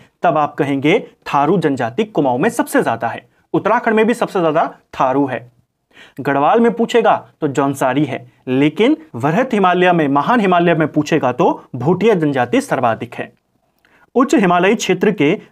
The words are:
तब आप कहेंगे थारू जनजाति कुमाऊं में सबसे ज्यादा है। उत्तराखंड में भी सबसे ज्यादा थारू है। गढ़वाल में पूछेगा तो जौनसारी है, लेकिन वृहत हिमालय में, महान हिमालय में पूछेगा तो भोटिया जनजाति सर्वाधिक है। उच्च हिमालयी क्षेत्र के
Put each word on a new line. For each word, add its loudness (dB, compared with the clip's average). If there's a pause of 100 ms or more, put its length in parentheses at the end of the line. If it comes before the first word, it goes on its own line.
(240)
तब 0
आप -2
कहेंगे 0
थारू -2
जनजाति -2
कुमाऊं -2
में 0
सबसे -2
ज्यादा -4
है। -12 (240)
उत्तराखंड 0
में 2
भी 0
सबसे -4
ज्यादा 0 (180)
थारू 0
है। -8 (640)
गढ़वाल 0
में 2
पूछेगा 0 (140)
तो 0
जौनसारी -2
है, -8 (160)
लेकिन 2 (180)
वृहत -2
हिमालय 2
में, 2
महान 0
हिमालय 2
में 0
पूछेगा 0
तो -2 (120)
भोटिया 0
जनजाति 0
सर्वाधिक -4
है। -12 (840)
उच्च 2
हिमालयी 4
क्षेत्र 0
के 0 (120)